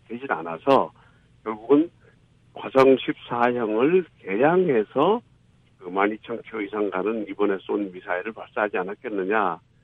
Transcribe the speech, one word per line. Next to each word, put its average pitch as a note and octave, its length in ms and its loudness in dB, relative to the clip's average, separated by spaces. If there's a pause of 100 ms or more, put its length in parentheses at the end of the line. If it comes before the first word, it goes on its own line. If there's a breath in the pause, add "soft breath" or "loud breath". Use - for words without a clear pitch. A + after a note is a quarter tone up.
되질 A#2+ 240 -10
않아서 E2+ 640 0 (500 soft breath)
결국은 B2+ 480 2 (680 soft breath)
화성 C3 380 6
십사형을 B2 1040 0 (160)
개량해서 D3 1000 2 (560)
그 F2+ 140 -14
만 G2 200 0
이천 A2+ 300 -10
킬로 A2 220 -10
이상 G#2 260 -4
가는 G2+ 400 -4
이번에 G2 320 0
쏜 G#2 300 -4
미사일을 F#2 420 -6
발사하지 G#2 460 -4
않았겠느냐. G2 800 -4 (240)